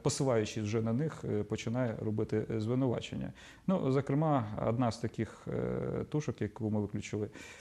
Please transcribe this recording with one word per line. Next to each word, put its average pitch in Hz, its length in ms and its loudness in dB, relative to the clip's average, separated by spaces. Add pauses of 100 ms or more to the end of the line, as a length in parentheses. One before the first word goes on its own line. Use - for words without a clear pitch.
посилаючись 117 600 2
вже 110 200 2
на 113 100 2
них, 147 320 -2
е, 104 180 0
починає 117 580 -2
робити, 107 500 0
е, 113 100 0
звинувачення. 127 720 0 (340)
Ну, 147 260 2
зокрема, 139 540 4 (200)
одна 120 260 4
з - 60 -10
таких, - 500 -4
е, 123 600 0
тушок, 147 340 -2
яку 107 280 -2
ми 107 100 2
виключили 104 480 -2 (320)